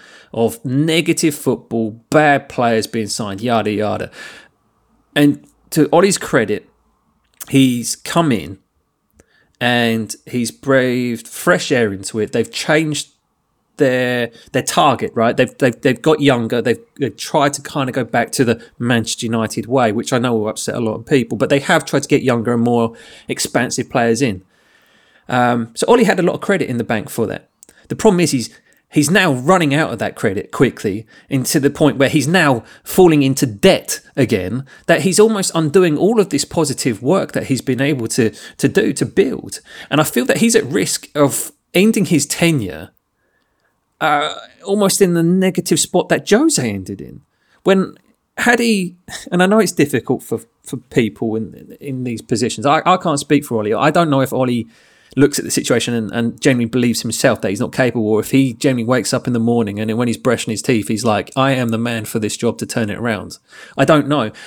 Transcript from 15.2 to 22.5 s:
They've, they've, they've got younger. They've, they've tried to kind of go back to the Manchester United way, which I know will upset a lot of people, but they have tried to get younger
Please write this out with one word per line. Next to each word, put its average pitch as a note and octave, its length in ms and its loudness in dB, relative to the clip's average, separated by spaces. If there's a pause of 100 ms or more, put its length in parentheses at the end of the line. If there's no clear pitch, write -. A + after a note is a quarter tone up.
They've, B2 220 0
they've, B2 220 0
they've C3 220 0
got D#3 180 2
younger. A#2+ 420 2
They've, A#2 160 0 (220)
they've A#2+ 160 -4
tried C#3+ 380 0
to C#3 80 -10
kind C3+ 260 -4
of B2 60 -4
go B2+ 100 -2
back A#2 280 -2
to C3+ 120 0
the A2+ 200 -2 (140)
Manchester A#2+ 480 -2
United A2+ 400 -4
way, A#2+ 240 2
which A2+ 220 -4
I B2+ 60 2
know A#2+ 180 -2
will G#2+ 120 -2
upset - 280 -6
a - 40 -4
lot A2 140 -2
of A2 120 -12
people, C3 300 0
but B2+ 120 0
they C#3+ 120 2
have D#3+ 240 0
tried C#3 200 -2
to - 40 -8
get - 140 2
younger A#2+ 320 0